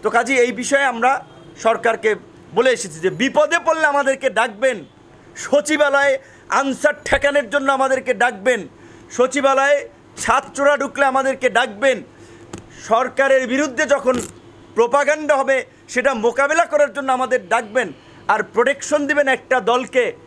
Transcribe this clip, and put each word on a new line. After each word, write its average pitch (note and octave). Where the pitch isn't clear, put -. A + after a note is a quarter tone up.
তো G#3
কাজেই B3
এই B3
বিষয়ে C#4
আমরা A#3
সরকারকে A3+
বলে B3
এসেছি D#3
যে F#3
বিপদে D4+
পড়লে D#4+
আমাদেরকে C4+
ডাকবেন, A#3
সচিবালয়ে C#4+
আনসার C#4
ঠেকানোর C#4
জন্য C#4
আমাদেরকে C4
ডাকবেন, A#3
সচিবালয়ে C4+
ছাত্ররা C#4
ঢুকলে C#4
আমাদেরকে C4
ডাকবেন, A3
সরকারের C4
বিরুদ্ধে C#4
যখন B3+
প্রোপাগান্ডা C#4+
হবে, C4+
সেটা C4
মোকাবেলা C#4+
করার D4
জন্য C4+
আমাদের B3+
ডাকবেন A3+
আর G#3+
প্রোটেকশন C#4
দিবেন C#4+
একটা B3+
দলকে B3